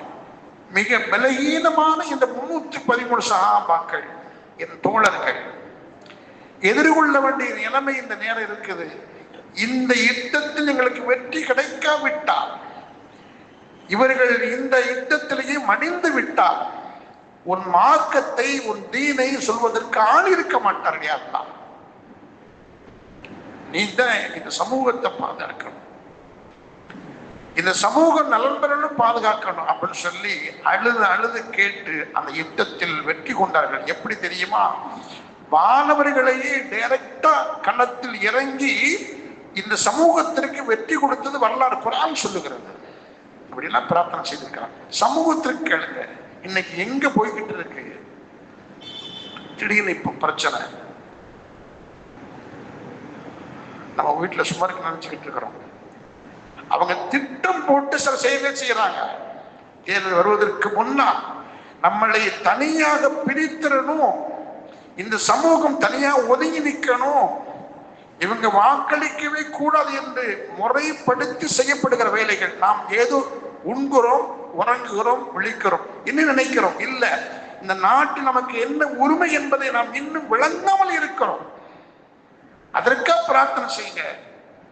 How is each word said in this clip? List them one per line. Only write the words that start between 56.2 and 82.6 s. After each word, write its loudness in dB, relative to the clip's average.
அவங்க 0
திட்டம் -2
போட்டு 4
சில 0
செயல்களை 0
செய்யறாங்க. 0
தேர்தல் 0
வருவதற்கு 2
முன்னால் 2
நம்மளை 2
தனியாக 4
பிரித்திடணும், 2
இந்த -2
சமூகம் 4
தனியா 2
ஒதுங்கி 2
நிக்கணும், 2
இவங்க 0
வாக்களிக்கவே 2
கூடாது 2
என்று -6
முறைப்படுத்தி 0
செய்யப்படுகிற 2
வேலைகள். 0
நாம் 2
ஏதோ 2
உண்கிறோம், 4
உறங்குகிறோம், 2
விழிக்கிறோம், 0
என்ன 2
நினைக்கிறோம்? 2
இல்ல, 0
இந்த -2
நாட்டில் 4
நமக்கு 0
என்ன 0
உரிமை 4
என்பதை 0
நாம் 0
இன்னும் -6
விளங்காமல் 2
இருக்கிறோம். -2